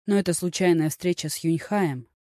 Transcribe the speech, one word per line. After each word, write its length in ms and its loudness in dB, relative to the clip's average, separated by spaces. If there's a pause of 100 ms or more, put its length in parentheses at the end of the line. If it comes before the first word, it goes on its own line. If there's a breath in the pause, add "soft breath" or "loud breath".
но 100 2
эта 160 2
случайная 580 2
встреча 380 -4
с 100 -8
Юньхаем 680 -2 (300)